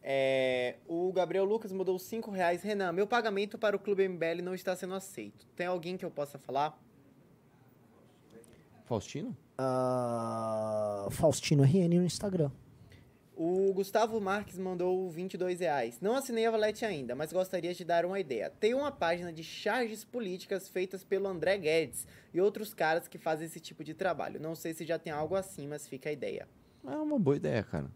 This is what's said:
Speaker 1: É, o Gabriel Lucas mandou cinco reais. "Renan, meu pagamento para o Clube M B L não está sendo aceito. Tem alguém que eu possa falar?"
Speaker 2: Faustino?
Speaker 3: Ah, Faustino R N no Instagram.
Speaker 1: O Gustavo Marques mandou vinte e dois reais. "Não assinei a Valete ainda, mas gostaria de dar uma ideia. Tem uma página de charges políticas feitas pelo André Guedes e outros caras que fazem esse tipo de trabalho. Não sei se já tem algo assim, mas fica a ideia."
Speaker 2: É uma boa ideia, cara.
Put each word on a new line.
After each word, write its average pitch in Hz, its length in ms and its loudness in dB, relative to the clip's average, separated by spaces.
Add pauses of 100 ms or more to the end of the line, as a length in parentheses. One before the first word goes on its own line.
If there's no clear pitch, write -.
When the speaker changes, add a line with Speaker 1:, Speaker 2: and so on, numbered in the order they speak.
Speaker 1:
É, 131 680 2 (100)
o 175 280 -2
Gabriel 180 320 2
Lucas 214 260 -2
mandou 185 260 -2
cinco 226 320 -8
reais. 180 320 0
"Renan, 202 300 -2
meu 196 160 2
pagamento 214 500 0
para 202 180 2
o 196 40 0
Clube 196 240 2
M 190 140 0
B 160 80 0
L 170 160 -2
não 180 120 -4
está 185 220 -4
sendo 185 180 -6
aceito. 113 520 -12 (100)
Tem 175 100 -2
alguém 180 300 -2
que 185 80 -8
eu 165 80 -6
possa 143 260 -6
falar?" 139 400 -2 (2000)
Speaker 2:
Faustino? 147 500 -4 (220)
Speaker 3:
Ah, 113 1500 -2
Faustino 147 520 4
R 143 160 8
N 170 200 6
no 180 60 4
Instagram. 175 460 0 (840)
Speaker 1:
O 185 380 2
Gustavo 214 480 2
Marques 196 380 -2
mandou 185 500 0
vinte 175 240 -6
e 196 40 -8
dois 180 220 -2
reais. 143 420 0
"Não 208 140 2
assinei 233 300 0
a 226 60 4
Valete 214 340 2
ainda, 135 300 -4
mas 156 180 -4
gostaria 180 400 0
de 175 100 -10
dar 170 220 4
uma 190 140 -2
ideia. 117 300 -2 (100)
Tem 220 140 4
uma 277 180 0
página 175 420 -2
de 160 100 -12
charges 214 600 -2
políticas 190 680 -4
feitas 185 340 -4
pelo 196 240 0
André 185 300 2
Guedes 156 480 2 (280)
e 165 80 2
outros 208 320 2
caras 165 340 2
que - 100 -16
fazem 160 300 -2
esse 160 120 -10
tipo 156 240 -14
de 151 100 -8
trabalho. 160 460 -2
Não 160 140 -6
sei 165 200 -6
se 165 120 -8
já 165 140 -2
tem 165 140 -8
algo 156 220 -2
assim, 185 320 -4
mas 147 200 -8
fica 135 220 -8
a 151 40 -2
ideia." 110 340 -6 (380)
Speaker 2:
É 277 120 -6
uma 302 200 0
boa 147 200 6
ideia, 139 260 0
cara. 71 320 -4